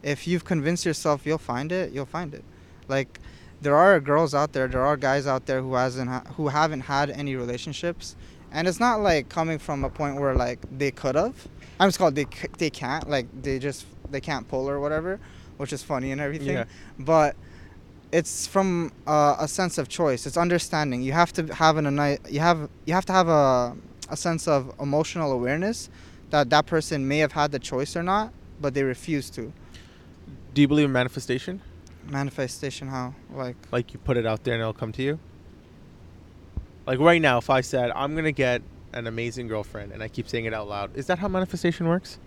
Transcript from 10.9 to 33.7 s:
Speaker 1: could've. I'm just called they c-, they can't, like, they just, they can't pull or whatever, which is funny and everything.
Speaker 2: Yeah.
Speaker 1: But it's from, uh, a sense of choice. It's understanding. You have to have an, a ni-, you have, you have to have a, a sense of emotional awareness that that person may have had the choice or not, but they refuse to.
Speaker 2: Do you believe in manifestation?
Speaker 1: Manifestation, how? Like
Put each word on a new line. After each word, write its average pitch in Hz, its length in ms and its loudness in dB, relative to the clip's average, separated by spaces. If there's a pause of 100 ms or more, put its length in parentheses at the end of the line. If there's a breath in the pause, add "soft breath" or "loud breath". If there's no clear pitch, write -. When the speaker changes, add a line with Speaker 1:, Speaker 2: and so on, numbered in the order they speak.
Speaker 1:
could've. 156 560 -2 (320 loud breath)
I'm 196 80 6
just 175 100 0
called 160 160 4
they 143 100 0
c-, - 240 -10 (100)
they 160 120 0
can't, 143 400 -6
like, 131 160 0 (160)
they 135 160 -2
just, 135 260 -6 (260)
they 139 100 -6
can't 135 280 -6
pull 135 220 -2
or 143 100 -4
whatever, 160 380 -2 (380 loud breath)
which 143 160 -8
is 135 100 -8
funny 135 300 -4
and 139 80 -4
everything. 143 340 -4
Speaker 2:
Yeah. 120 100 -2 (360 loud breath)
Speaker 1:
But 151 340 4 (760 loud breath)
it's - 340 0
from, 180 460 0 (160)
uh, 147 320 6
a 151 80 0
sense 180 280 -2
of 131 120 -2
choice. 143 380 0
It's 139 100 -4
understanding. 160 680 2
You 135 100 -2
have 170 220 4
to 160 180 -4
have 160 240 6
an, 151 100 2
a 143 40 2
ni-, 143 280 2 (120)
you 143 80 -2
have, 160 300 4 (180)
you 160 80 0
have 185 120 2
to 190 60 -4
have 185 160 6
a, 131 480 6 (320)
a 147 80 -6
sense 165 320 -2
of 135 320 2
emotional 147 520 0
awareness 147 580 -2 (400 loud breath)
that 147 200 4
that 151 160 6
person 151 420 -2
may 147 100 2
have 151 140 4
had 147 200 0
the 135 60 -4
choice 131 380 -4
or 170 80 -4
not, 214 280 0 (280)
but 139 120 -2
they 139 120 0
refuse 135 460 -4
to. 123 220 -10 (1000 loud breath)
Speaker 2:
Do 143 80 6
you 139 60 8
believe 147 180 4
in 135 60 0
manifestation? 127 680 -2 (480)
Speaker 1:
Manifestation, 139 800 -6
how? 127 260 -8 (200)
Like 127 220 -8 (140)